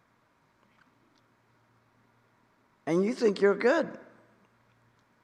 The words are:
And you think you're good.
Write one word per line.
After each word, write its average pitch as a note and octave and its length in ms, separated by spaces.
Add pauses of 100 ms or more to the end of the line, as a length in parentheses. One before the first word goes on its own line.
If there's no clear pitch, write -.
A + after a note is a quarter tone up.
(2750)
And E3+ 180
you A3 100
think G#3+ 280
you're G3 140
good. A#3+ 440 (1200)